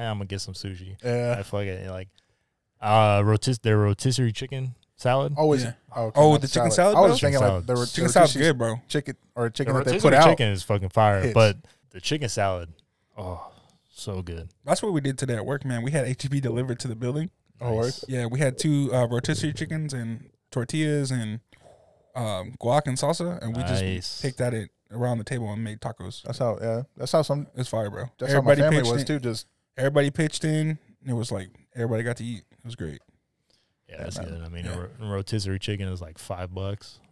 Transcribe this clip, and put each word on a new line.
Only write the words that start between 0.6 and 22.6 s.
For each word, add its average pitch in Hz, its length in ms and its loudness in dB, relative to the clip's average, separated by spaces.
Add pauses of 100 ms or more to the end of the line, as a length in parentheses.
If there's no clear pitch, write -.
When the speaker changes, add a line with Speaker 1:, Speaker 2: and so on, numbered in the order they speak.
Speaker 2:
Yeah. 120 340 0
Speaker 1:
I 98 60 -6
fuck 104 200 -4
it. 95 260 -8
Like, 92 180 -12 (720)
uh, 107 440 6
rotis-, 110 360 2
their 107 160 4
rotisserie 113 540 2
chicken 131 440 -8 (200)
salad. 139 420 0
Speaker 2:
Always. 147 260 4
Speaker 3:
Yeah. 117 100 -6 (200)
Speaker 2:
Oh, 117 120 -4
okay, 123 160 4
Speaker 3:
Oh, 151 120 10
Speaker 2:
not 143 80 4
Speaker 3:
the 135 60 -4
chicken - 240 2
Speaker 2:
salad. - 20 2 (200)
Speaker 3:
salad, 156 40 4
Speaker 2:
I 175 40 10
was 196 100 8
Speaker 3:
though? 151 160 4
Speaker 2:
thinking, 139 140 4
Speaker 1:
Chicken 98 140 4
Speaker 2:
like, 87 100 -4
the 123 100 0
Speaker 1:
salad's 123 40 2
Speaker 2:
ro-, 120 60 0
Speaker 3:
Chicken - 180 -2
Speaker 2:
the 175 100 4
Speaker 3:
salad's 156 220 8
Speaker 2:
rotisserie 151 180 4
Speaker 3:
good, 127 40 -8
bro. 117 300 -4
Speaker 2:
chicken - 280 -2 (200)
or 120 100 -2
Speaker 1:
The 113 60 0
Speaker 2:
chicken 139 220 -2
that 131 120 0
they - 60 0
Speaker 1:
rotisserie 170 200 4
Speaker 2:
put 135 60 8
out 165 120 10
Speaker 1:
chicken 135 200 4
is 95 140 -2
fucking 95 260 -2
fire, 104 320 4
Speaker 2:
hits. 87 120 0
Speaker 1:
but 107 240 6 (340)
the 92 100 -18
chicken 147 280 -4
salad, 92 400 -2 (480)
oh, 92 340 -12 (420)
so 95 280 -10
good. 85 280 -12 (140)
Speaker 3:
That's 160 180 0
what 214 120 -4
we 151 80 0
did 135 160 -4
today 127 180 -4
at 107 100 -6
work, 135 200 -6
man. 120 180 -4
We 135 80 -4
had 139 160 0
H 131 180 -6
E - 40 -4
B 139 100 -2
delivered 123 400 -4
to - 80 -10
the 113 80 -8
building. 127 340 -6 (300)
Speaker 2:
Oh, 120 160 -4
word. 113 100 0
Speaker 1:
Nice. - 220 -6
Speaker 3:
Yeah, 123 200 -4
we 127 120 -4
had 131 180 0
two, 143 360 0
uh, 127 140 2
rotisserie 135 460 -2
chickens 156 400 -6
and 113 360 -8 (220)
tortillas 147 600 -2
and, 113 280 -4 (760)
um, 107 460 -6